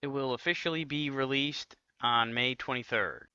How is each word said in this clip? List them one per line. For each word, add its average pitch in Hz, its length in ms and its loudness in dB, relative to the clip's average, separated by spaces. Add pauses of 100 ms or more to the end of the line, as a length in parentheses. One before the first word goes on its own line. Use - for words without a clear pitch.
it 143 60 -4
will 135 260 0
officially 160 520 0
be 147 240 -2
released 135 640 -2 (240)
on 117 340 4
May 123 220 0
twenty-third. 120 800 -2